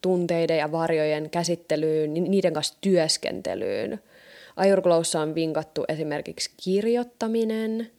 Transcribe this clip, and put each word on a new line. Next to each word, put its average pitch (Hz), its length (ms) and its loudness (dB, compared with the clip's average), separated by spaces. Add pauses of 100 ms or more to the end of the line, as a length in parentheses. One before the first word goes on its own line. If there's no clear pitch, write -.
tunteiden 170 560 2
ja 151 140 0
varjojen 156 580 0
käsittelyyn, 156 840 0
ni-, 170 160 0
niiden 185 240 2
kanssa 151 280 -4
työskentelyyn. 131 1160 0 (560)
Ayurgloissa 180 680 4
on 156 140 -2
vinkattu 156 520 -2
esimerkiksi 156 640 -6 (120)
kirjoittaminen 226 1400 -2